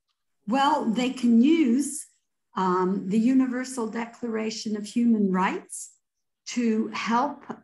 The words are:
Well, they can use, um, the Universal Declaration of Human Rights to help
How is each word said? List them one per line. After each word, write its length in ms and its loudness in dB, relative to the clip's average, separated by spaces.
Well, 380 0
they 260 0
can 300 4
use, 640 2
um, 540 0
the 100 0
Universal 720 0
Declaration 880 -6
of 80 -6
Human 480 2
Rights 580 -4
to 440 0
help 520 -4